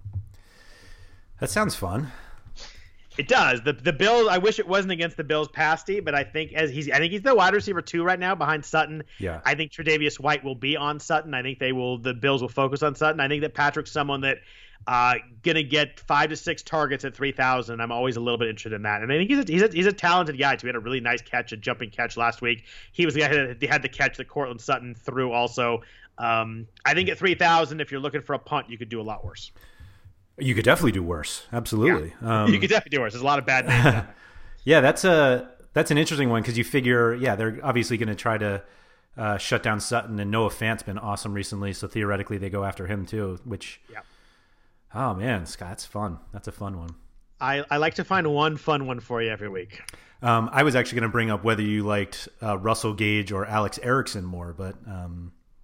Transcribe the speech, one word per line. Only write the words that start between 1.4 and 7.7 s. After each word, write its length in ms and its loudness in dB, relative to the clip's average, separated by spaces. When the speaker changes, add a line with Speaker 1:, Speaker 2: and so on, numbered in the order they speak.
Speaker 1:
sounds 260 0
fun. 360 -4
Speaker 2:
It 80 -4
does. 360 4
The, 100 2
the 200 -2
Bills, 360 4
I 80 4
wish 220 2
it 80 -4
wasn't 240 2
against 260 -4
the 60 -4
Bills 240 0
pasty, 540 0
but 120 -2
I 100 2
think 300 -6
as 160 2
he's, 220 -6
I 80 6
think 120 2
he's 120 -4
the 100 6
wide 220 6
receiver 260 -2